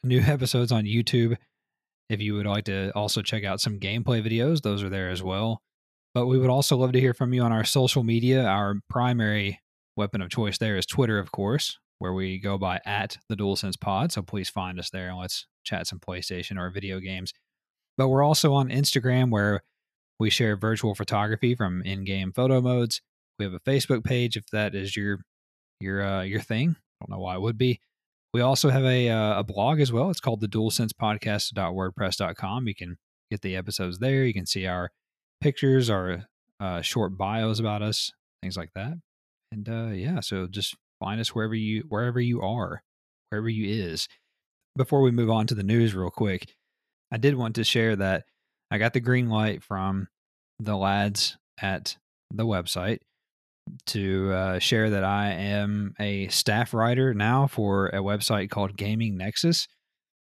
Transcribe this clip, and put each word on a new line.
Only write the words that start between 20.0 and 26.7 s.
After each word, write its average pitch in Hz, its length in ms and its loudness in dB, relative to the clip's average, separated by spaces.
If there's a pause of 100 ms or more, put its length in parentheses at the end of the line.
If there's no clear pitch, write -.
we 113 80 4
share 107 280 2
virtual 107 380 0
photography 107 600 0
from 90 280 -2
in-game 95 500 -4
photo 131 280 4
modes. 123 400 0 (380)
We 104 60 -4
have 92 100 -6
a 85 60 -10
Facebook 131 440 0
page 123 320 0
if 101 140 -10
that 107 240 -2
is 98 220 -6
your, 101 240 -2 (600)
your, 98 240 -2
uh, 95 180 -2
your 101 180 -2
thing. 120 300 0